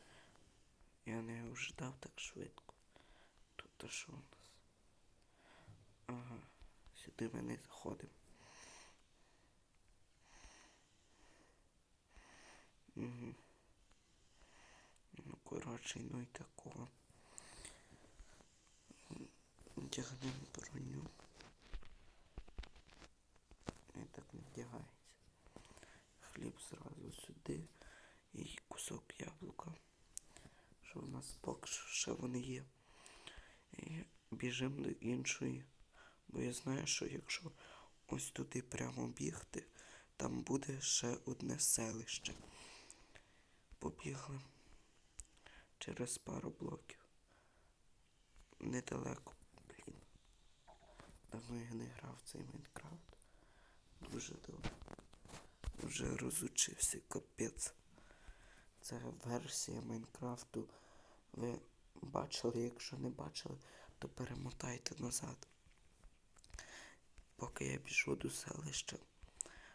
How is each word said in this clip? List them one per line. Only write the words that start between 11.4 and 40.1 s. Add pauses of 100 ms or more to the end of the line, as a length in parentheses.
Угу. (1900)
Ну,
коротше, (100)
ну
і
такого. (3000)
Вдягнемо (200)
броню. (3000)
І (140)
так
не
вдягається. (1300)
Хліб (160)
зразу
сюди. (680)
І (100)
кусок
яблука. (1080)
Що
в
нас
поки
що
ще
вони
є. (1080)
І (260)
біжимо
до
іншої. (640)
Бо
я
знаю,
що
якщо (540)
ось
туди
прямо
бігти, (500)